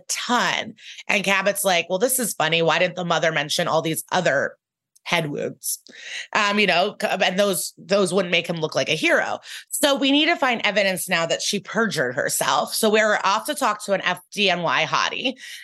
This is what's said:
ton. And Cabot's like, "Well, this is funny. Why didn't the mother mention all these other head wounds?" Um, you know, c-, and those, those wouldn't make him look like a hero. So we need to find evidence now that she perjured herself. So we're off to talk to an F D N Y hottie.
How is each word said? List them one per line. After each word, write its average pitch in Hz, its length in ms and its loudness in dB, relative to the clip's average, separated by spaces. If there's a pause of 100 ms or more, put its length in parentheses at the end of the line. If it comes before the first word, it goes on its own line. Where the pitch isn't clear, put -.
ton. - 680 0 (340)
And 196 160 0
Cabot's 190 400 0
like, 175 240 2
"Well, 185 100 -2
this 247 200 0
is 220 160 -2
funny. 160 260 2
Why 160 180 4
didn't 180 180 0
the 180 80 -6
mother 165 280 2
mention 151 340 -2
all 160 140 2
these 160 320 -4
other 151 440 0 (480)
head 160 260 0
wounds?" - 480 -6 (560)
Um, 202 240 2
you 208 80 4
know, 185 340 2
c-, 208 80 0
and 185 300 2
those, 202 400 0
those 180 340 0
wouldn't 180 200 0
make 170 160 0
him 165 120 -4
look 156 140 -4
like 135 160 0
a 156 40 2
hero. 208 440 0 (320)
So 285 240 0
we 269 180 2
need 302 140 4
to 339 100 2
find 254 280 0
evidence 196 440 0
now 170 160 0
that 165 160 -2
she 202 200 -2
perjured 147 540 -2
herself. - 600 0
So 220 160 2
we're 214 340 4
off 208 220 0
to 294 80 -4
talk 220 320 -2
to 196 80 0
an 165 80 -2
F 180 180 -2 (120)
D 196 180 2
N 175 100 0
Y 156 240 2
hottie. 139 500 -2 (300)